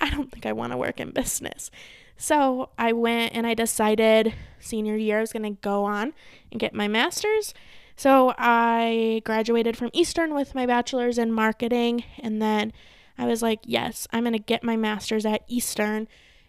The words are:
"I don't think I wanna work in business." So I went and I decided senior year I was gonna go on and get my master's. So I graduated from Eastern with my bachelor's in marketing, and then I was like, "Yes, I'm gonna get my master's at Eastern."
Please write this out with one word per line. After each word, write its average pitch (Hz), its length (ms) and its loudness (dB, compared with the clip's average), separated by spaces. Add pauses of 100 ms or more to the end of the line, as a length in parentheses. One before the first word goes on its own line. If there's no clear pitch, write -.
"I 294 80 0
don't 285 220 -4
think 220 140 -18
I 220 80 -4
wanna 233 240 -6
work - 220 -4
in - 120 -8
business." - 580 -6 (480)
So 269 600 0
I 233 160 2
went 233 420 0
and 233 100 -2
I 233 80 0
decided 220 800 4 (260)
senior 214 360 -4
year 214 240 0
I - 20 2
was 220 120 -4
gonna 214 180 -6
go 202 340 -2
on 208 280 -2 (380)
and 226 80 -10
get - 140 -2
my 208 140 -2
master's. 349 680 0 (420)
So 262 420 6
I 233 880 2
graduated 226 520 0
from 240 160 -4
Eastern 330 400 2
with 277 220 -2
my 262 100 -2
bachelor's 240 520 0
in 233 140 2
marketing, 233 720 0 (160)
and 220 220 -4
then 214 320 0 (440)
I 247 80 -4
was 233 160 0
like, 226 240 0
"Yes, 233 460 -4
I'm 233 120 0
gonna 233 160 0
get 226 240 -2
my 226 120 0
master's 214 500 -2
at 214 220 -2
Eastern." 214 600 -2 (420)